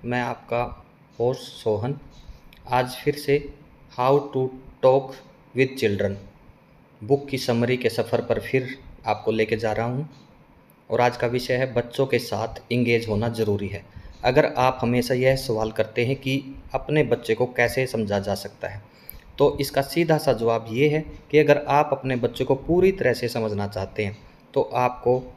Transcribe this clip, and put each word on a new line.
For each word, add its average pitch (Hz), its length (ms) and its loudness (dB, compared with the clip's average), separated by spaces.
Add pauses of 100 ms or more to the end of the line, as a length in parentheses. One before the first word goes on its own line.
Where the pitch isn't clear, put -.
मैं 123 160 -2
आपका 120 400 -4 (580)
host 127 220 0
सोहन 113 540 -2 (760)
आज 127 260 0
फिर 143 200 -2
से 139 220 0 (560)
How 127 180 2 (160)
to 131 160 -2 (420)
Talk 135 300 4 (400)
with 131 220 2
Children 101 380 0 (880)
book 139 280 0
की 135 80 -4
summary 120 400 0
के 120 120 0
सफ़र 113 320 -2
पर 110 200 -2
फिर 127 360 -2 (280)
आपको 110 260 -2
लेके 110 260 0
जा 110 140 -2
रहा 113 140 -2
हूँ 131 220 -4 (840)
और 110 120 2
आज 120 160 2
का 123 100 -2
विषय 123 260 -2
है 127 200 -2
बच्चों 120 320 0
के 123 140 2
साथ 110 420 -6 (100)
engage 117 360 2
होना 110 240 0
ज़रूरी 104 360 0
है। 92 160 -10 (400)
अगर 131 340 4
आप 127 240 2
हमेशा 123 340 2
यह 131 220 4
सवाल 110 340 -2
करते 120 340 0
हैं 135 100 0
कि 135 260 -2 (320)
अपने 147 320 2
बच्चे 117 300 0
को 131 120 2
कैसे 123 400 0
समझा 104 320 0
जा 98 180 -2
सकता - 300 -10
है, 101 140 -10 (560)
तो 143 240 4
इसका 139 200 -2
सीधा 160 360 2
सा 143 160 2
जवाब 113 380 0
ये 139 180 2
है 151 160 -2 (260)
कि 147 80 6
अगर 147 300 4
आप 147 220 4
अपने 131 260 -2
बच्चे 120 260 -2
को 131 140 2
पूरी 180 340 2
तरह 127 220 0
से 120 160 -4
समझना 107 380 -2
चाहते 101 380 -4
हैं 98 120 -6 (360)
तो 139 100 2
आपको 123 580 0 (160)